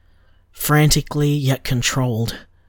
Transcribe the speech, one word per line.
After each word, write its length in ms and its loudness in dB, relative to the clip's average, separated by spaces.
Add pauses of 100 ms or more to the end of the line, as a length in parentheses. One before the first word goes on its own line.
(520)
frantically 800 2
yet 340 0
controlled, 840 -2 (240)